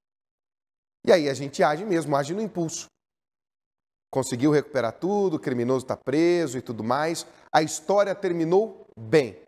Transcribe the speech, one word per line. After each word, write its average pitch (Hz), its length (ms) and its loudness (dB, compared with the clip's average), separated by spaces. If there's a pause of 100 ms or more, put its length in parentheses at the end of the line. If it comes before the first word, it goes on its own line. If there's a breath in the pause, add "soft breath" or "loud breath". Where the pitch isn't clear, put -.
(1080)
E 226 60 6
aí 156 160 4
a 143 60 -2
gente 139 280 -4
age 156 220 2
mesmo, 160 320 0
age 143 160 -2
no 202 80 -4
impulso. 180 460 -6 (1200)
Conseguiu 131 400 0
recuperar 135 420 0
tudo, 190 440 -2
o - 20 -2
criminoso 127 460 -2
tá 113 100 -4
preso 160 640 0
e 120 60 -6
tudo 110 200 -8
mais. 147 440 -4 (260 loud breath)
A 156 100 6
história 190 520 0
terminou 180 720 0 (100)
bem. 113 520 2